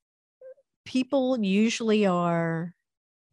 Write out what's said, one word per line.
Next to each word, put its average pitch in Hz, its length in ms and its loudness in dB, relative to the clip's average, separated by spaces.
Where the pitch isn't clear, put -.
people 254 580 0
usually 214 640 2
are 170 680 -2